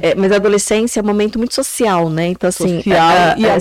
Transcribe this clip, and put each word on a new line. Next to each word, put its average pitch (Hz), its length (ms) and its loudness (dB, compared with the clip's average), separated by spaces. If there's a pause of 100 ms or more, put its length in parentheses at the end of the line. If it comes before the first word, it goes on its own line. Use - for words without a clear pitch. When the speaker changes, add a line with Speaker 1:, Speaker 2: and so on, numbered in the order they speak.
(100)
Speaker 1:
é, - 40 0
mas 190 160 0
a 208 60 4
adolescência 208 640 0
é - 20 -4
um 208 40 -2
momento 208 300 0
muito 233 160 -4
social, 202 560 -2
né? 160 200 -2
Então, 180 200 -2
assim, 175 280 -2
Speaker 2:
Social, 170 240 2
Speaker 1:
a, 165 320 4
a, - 60 -2
Speaker 2:
e 220 60 0
Speaker 1:
essa 202 160 2